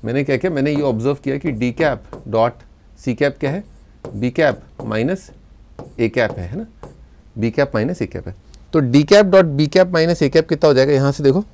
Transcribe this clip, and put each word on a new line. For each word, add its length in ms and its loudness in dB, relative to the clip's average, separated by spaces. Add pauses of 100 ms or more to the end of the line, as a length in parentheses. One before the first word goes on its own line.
मैंने 180 -2
क्या 140 0
किया, 140 -2
मैंने 200 0
ये 100 -2
ऑब्जर्व 420 -2
किया 140 -4
कि 160 -6
D 260 -4
cap 360 -2 (140)
dot 360 -2 (340)
C 160 -4
cap 240 -2
क्या 120 -4
है, 120 -8 (420)
बी 240 -4
कैप 320 -2 (220)
माइनस 460 -4 (720)
ए 100 0
कैप 220 -2
है, 160 -10
है 100 -10
ना, 80 -10 (720)
बी 140 -2
कैप 240 -2
माइनस 260 -4
ए 40 -4
कैप 220 -12
है। 60 -14 (400)
तो 100 2
D 200 4
cap 280 6
dot 260 6
B 100 2
cap 240 2
minus 320 0
A 60 2
cap 200 2
कितना 180 2
हो 60 6
जाएगा, 200 4
यहाँ 180 2
से 120 -6
देखो 200 4 (100)